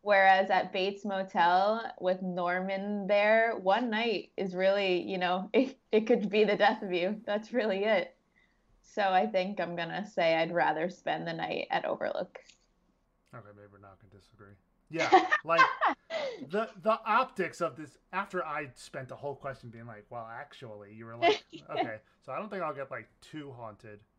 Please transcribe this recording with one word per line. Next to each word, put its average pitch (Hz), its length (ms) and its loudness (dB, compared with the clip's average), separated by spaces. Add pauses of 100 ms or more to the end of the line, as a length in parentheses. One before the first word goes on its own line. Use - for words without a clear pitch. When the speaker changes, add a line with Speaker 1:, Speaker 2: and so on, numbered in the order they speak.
Speaker 1:
Whereas 196 460 6
at 185 200 2
Bates 196 320 -2
Motel 190 760 2 (180)
with 185 220 0
Norman 185 840 -4
there, 214 500 4
one 202 320 2
night 214 480 -2
is 185 160 -4
really, 190 480 2
you 190 160 -4
know, 180 320 0
<laughs> - 40 -8
it, 262 260 2 (120)
it 214 140 4
could 208 240 2
be 208 140 4
the 202 120 4
death 208 280 2
of 185 100 -4
you. 185 320 -2
That's 214 260 -4
really 208 340 0
it. 202 300 0 (680)
So - 180 -6
I 190 240 4
think 196 340 -2
I'm 170 160 -4
gonna 170 320 -6
say 165 280 2
I'd 165 180 0
rather 165 380 0
spend 165 360 -6
the 165 60 -6
night - 380 -4
at - 140 0
Overlook. - 520 -4 (960)
Speaker 2:
Okay, 110 220 -18
maybe 104 160 -20
we're 101 80 -20
not 98 200 -20
gonna 98 220 -20
disagree. 101 320 -20 (380)
Yeah, 156 180 0 (240)
Speaker 1:
<laughs> - 100 -2
Speaker 2:
like, - 180 4 (880)
the, 214 200 -4 (140)
the 220 200 2
optics 220 560 0
of 160 160 -2
this, 151 220 -16 (160)
after 185 320 -4
I 151 300 -6
spent 131 340 -12
the 127 60 -12
whole 139 180 -8
question 131 380 -12
being 117 160 -16
like, 104 240 -18
"Well, 113 200 -10
actually," 110 600 -16
you 113 120 -16
were 113 120 -14
like, - 260 2 (140)
Speaker 1:
<laughs> - 140 -20
Speaker 2:
"Okay, 262 240 -4 (280)
so 131 80 -12
I 135 60 -6
don't 208 140 -8
think 190 100 -8
I'll 151 140 -6
get, 135 160 -10
like, 113 160 -12 (140)
too 143 360 -14
haunted 107 440 -18 (180)